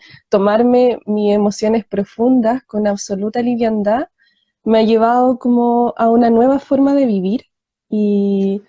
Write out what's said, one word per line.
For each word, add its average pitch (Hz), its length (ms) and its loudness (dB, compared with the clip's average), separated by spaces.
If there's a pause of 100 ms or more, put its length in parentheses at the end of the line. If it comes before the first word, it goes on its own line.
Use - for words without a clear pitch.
(280)
tomarme 233 760 2
mis 208 300 -2
emociones 214 500 -2
profundas 233 800 -2
con 208 220 -4
absoluta 202 560 -6
liviandad 233 640 -2 (580)
me 220 160 2
ha - 20 2
llevado 233 560 2
como 240 580 0
a 233 120 0
una 233 220 2
nueva 262 300 2
forma 277 340 0
de 277 120 2
vivir, 196 360 -2 (460)
y, 202 800 -2